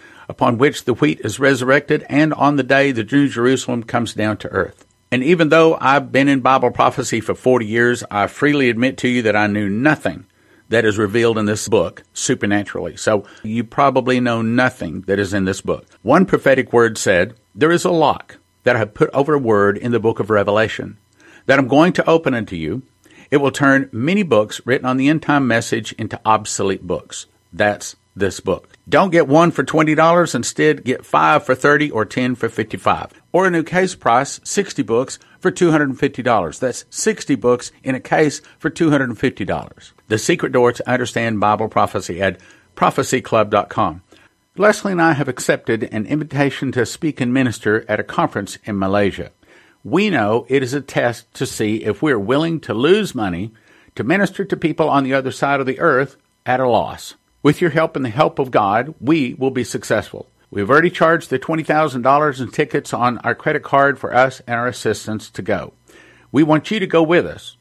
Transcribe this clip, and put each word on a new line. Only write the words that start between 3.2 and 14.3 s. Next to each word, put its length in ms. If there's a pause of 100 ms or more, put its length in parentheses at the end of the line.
Jerusalem 540
comes 320
down 240
to 100
earth. 380 (240)
And 120
even 280
though 280
I've 320
been 180
in 120
Bible 300
prophecy 500
for 140
forty 320
years, 440
I 180
freely 420
admit 280
to 100
you 140
that 140
I 100
knew 220
nothing 560 (460)
that 160
is 100
revealed 400
in 80
this 240
book 340 (120)
supernaturally. 840
So 300 (160)
you 200
probably 580
know 200